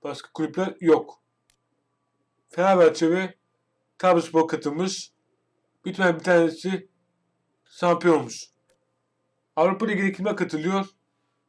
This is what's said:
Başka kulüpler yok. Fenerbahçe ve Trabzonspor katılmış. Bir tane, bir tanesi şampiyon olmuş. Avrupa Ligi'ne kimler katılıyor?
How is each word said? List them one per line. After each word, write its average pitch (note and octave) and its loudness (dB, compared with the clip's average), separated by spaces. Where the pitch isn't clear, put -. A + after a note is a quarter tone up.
Başka C#3+ -14
kulüpler F3 -4
yok. - 0
Fenerbahçe E3+ 4
ve F#3 -2
Trabzonspor E3 2
katılmış. D#3+ -6
Bir F#3+ -8
tane, F#3 0
bir D#3+ -14
tanesi F3+ 0
şampiyon E3+ 2
olmuş. A#2+ -10
Avrupa F#3+ 0
Ligi'ne G3 -2
kimler F#3+ -6
katılıyor? F#3 -4